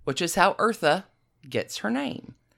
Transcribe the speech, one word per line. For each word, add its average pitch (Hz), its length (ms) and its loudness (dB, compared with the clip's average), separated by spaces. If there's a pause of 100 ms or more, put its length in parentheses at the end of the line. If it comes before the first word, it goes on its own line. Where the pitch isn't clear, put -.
which 135 160 -2
is 170 140 -2
how 190 180 6
Eartha 190 500 2 (460)
gets - 300 -6
her 208 100 -4
name. - 460 -6 (220)